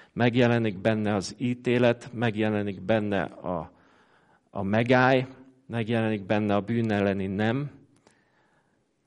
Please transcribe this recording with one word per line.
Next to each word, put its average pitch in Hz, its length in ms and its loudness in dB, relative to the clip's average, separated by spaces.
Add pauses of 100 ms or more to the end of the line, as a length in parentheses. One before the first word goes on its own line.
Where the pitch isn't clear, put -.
(120)
Megjelenik 117 640 2
benne 107 360 0
az 95 240 -4
ítélet, 123 760 0
megjelenik 107 680 -2
benne 101 400 0
a, - 500 -8 (800)
a 101 120 -8
megály, 127 640 2 (400)
megjelenik 113 580 -2
benne 104 300 2
a 101 60 2
bűn 113 300 -2
elleni 101 360 0
nem, 113 440 -2 (1400)